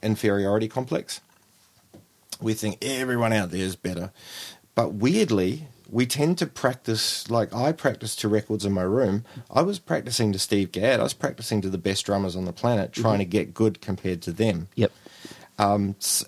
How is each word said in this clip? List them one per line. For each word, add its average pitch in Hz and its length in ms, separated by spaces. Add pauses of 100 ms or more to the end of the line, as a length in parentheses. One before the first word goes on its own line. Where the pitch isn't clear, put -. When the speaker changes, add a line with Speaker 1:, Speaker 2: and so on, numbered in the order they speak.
Speaker 1:
inferiority 107 640
complex. - 540 (1200)
We 110 120
think 104 280
everyone 127 520
out 101 160
there 90 120
is 92 140
better. 90 360 (640)
But 104 180
weirdly, 120 760 (220)
we 123 160
tend 151 320
to 175 80
practice, - 840
like, 113 240
I 131 160
practiced 127 480
to 110 80
records 104 360
in 101 80
my 95 120
room. 107 420 (240)
I 147 140
was 190 160
practicing 120 540
to 95 60
Steve 98 320
Gadd. 113 280
I - 40
was - 120
practicing - 460
to 95 80
the 95 100
best 98 260
drummers 98 300
on 92 100
the 87 80
planet, 120 400
trying 113 200
Speaker 2:
Mm-hmm. 101 80
Speaker 1:
to 95 40
get 95 300
good 110 260
compared 92 400
to 87 100
them. 90 440
Speaker 2:
Yep. 110 160 (640)
Speaker 1:
Um, 101 420
s-, - 280